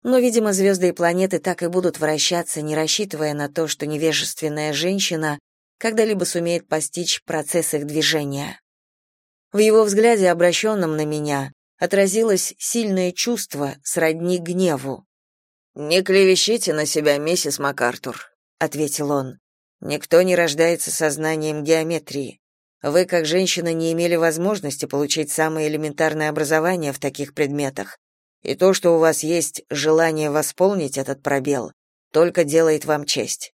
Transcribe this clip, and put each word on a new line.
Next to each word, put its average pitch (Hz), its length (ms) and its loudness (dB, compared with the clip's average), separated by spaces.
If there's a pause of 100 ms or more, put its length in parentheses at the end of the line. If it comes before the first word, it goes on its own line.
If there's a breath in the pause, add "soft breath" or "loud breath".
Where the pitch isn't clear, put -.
Но, 254 160 2
видимо, 226 340 4
звёзды 190 380 4
и 170 40 0
планеты 175 440 0
так 175 240 -2
и 175 60 -2
будут 175 320 0
вращаться, 156 640 0
не 151 120 -4
рассчитывая 156 600 -2
на 147 140 -4
то, 156 180 -2
что - 180 -6
невежественная 151 880 -2
женщина 160 640 -2 (420)
когда-либо 220 440 0
сумеет 170 440 -2
постичь - 560 -4
процесс 160 520 -2
их 143 100 -4
движения. 147 720 -2 (920)
В 208 80 0
его 214 240 6
взгляде, 208 460 4
обращённом 175 680 2
на 151 100 -2
меня, 147 460 -4 (260)
отразилось 196 800 2
сильное 190 540 0
чувство 147 720 -4
сродни 170 560 0
гневу. 165 680 -2 (680)
«Не 156 260 -4
клевещите 190 720 2
на 151 120 -2
себя, 151 320 0
миссис 156 420 -4
МакАртур», 131 720 -4 (280)
ответил 147 520 -2
он. 131 280 -4 (400)
«Никто 156 440 2
не 185 120 2
рождается 165 540 0
со 156 220 0
знанием 156 520 -4
геометрии. 160 760 -2 (420)
Вы, 170 240 2
как 170 200 0
женщина, 170 480 0
не 165 200 -2
имели 170 220 0
возможности 165 680 -2
получить 147 460 -2
самое 156 360 0
элементарное 151 640 -2
образование 156 640 0
в - 60 -12
таких 139 360 -6
предметах. 143 640 -4 (420)
И 139 140 -4
то, 190 180 4
что 170 220 4
у 160 40 4
вас 160 240 4
есть 165 460 -2
желание 156 640 2
восполнить 156 680 0
этот 135 240 -6
пробел, 139 500 -2 (400)
только 170 320 4
делает 151 420 2
вам 151 200 -2
честь. - 520 -4